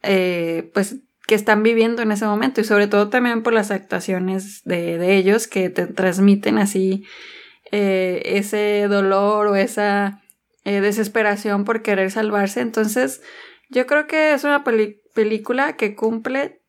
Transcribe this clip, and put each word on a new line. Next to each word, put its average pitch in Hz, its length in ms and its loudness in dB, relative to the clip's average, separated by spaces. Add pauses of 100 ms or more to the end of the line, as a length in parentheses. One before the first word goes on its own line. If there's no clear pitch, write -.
eh, 175 720 -2
pues, 202 220 -2 (320)
que 214 80 4
están 214 260 2
viviendo 226 400 2
en 214 100 0
ese 208 140 -2
momento. 226 360 0
Y - 20 0
sobre 208 240 2
todo 208 220 2
también 233 340 0
por 233 100 0
las 208 160 0
actuaciones 190 960 -6
de, 170 320 -4
de 180 200 2
ellos 202 300 2
que 185 220 -2
te 180 160 -2
transmiten 196 720 2
así, 196 460 0 (680)
eh, 190 540 0
ese 208 640 0
dolor 202 580 2
o 202 80 2
esa, 202 640 0 (440)
eh, 202 160 0
desesperación 208 840 0
por 226 180 -2
querer 190 260 0
salvarse. 208 520 -2
Entonces, 226 600 -2 (480)
yo 254 160 0
creo 294 220 0
que 311 260 2
es 285 100 -2
una 285 200 0
peli-, 214 380 -2 (120)
película 226 640 -2
que 208 200 -4
cumple 226 720 -4